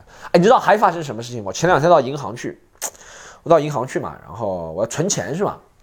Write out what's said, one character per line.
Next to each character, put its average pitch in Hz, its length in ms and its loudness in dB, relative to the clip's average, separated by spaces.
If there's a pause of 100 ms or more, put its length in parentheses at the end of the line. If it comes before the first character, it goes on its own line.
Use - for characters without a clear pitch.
(320)
哎， 175 60 6
你 170 40 6
知 202 60 4
道 247 100 6
还 202 180 4
发 214 140 4
生 165 120 -6
什 131 120 -8
么 117 80 -10
事 120 100 -12
情 113 120 -8
吗？ 95 80 -8
前 165 160 0
两 156 120 4
天 160 80 2
到 165 120 8
银 131 160 -4
行 117 180 -10
去， 120 240 -10 (880)
我 147 60 0
到 165 100 6
银 147 120 -4
行 127 140 -4
去 156 140 -6
嘛， 85 160 -10 (100)
然 78 80 -18
后 92 380 -6
我 87 100 -2
要 - 60 -2
存 156 200 -4
钱 131 280 -4
是 196 80 -2
吧？ 101 160 -4 (220)